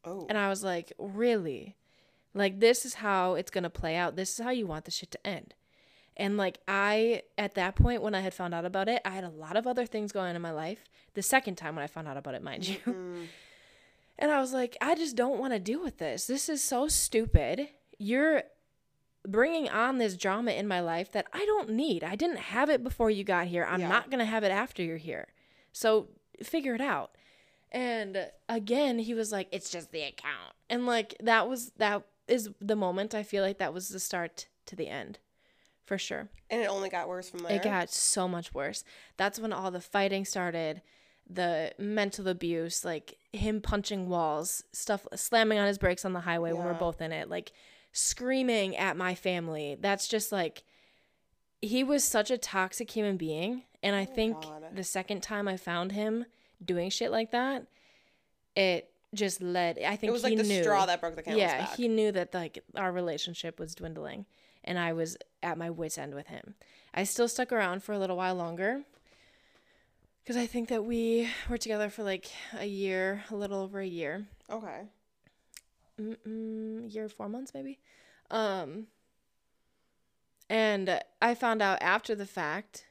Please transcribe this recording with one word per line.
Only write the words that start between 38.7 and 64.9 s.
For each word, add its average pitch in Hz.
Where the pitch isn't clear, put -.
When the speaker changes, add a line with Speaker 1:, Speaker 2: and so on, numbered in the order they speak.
Speaker 2:
That's 202
when 220
all 185
the 180
fighting 196
started, 170
the 175
mental 202
abuse, 170
like, 165
him 214
punching 202
walls, 165
stuff, -
slamming 220
on 202
his 202
brakes 180
on 185
the 175
highway 170
when 175
we're 175
Speaker 1:
Yeah. 170
Speaker 2:
both 170
in 160
it, 156
like, 180
screaming 247
at 180
my 180
family. 160
That's 196
just, 214
like, 180
he 240
was 277
such 214
a 247
toxic 196
human 208
being. 170
And 202
I 196
Speaker 1:
Oh 190
my -
Speaker 2:
think 220
Speaker 1:
God. 156
Speaker 2:
the 185
second 190
time 202
I 190
found 175
him 220
doing 175
shit 233
like 226
that, 254
it 185
just 202
led, 175
I 190
think 214
Speaker 1:
It -
was 240
Speaker 2:
he 254
Speaker 1:
like 220
the 220
Speaker 2:
knew. 202
Speaker 1:
straw 190
that 175
broke 165
the 165
camel's 165
Speaker 2:
Yeah, 160
Speaker 1:
back. -
Speaker 2:
he 240
knew 214
that, 175
like, 170
our 185
relationship 170
was 165
dwindling, 165
and 175
I 170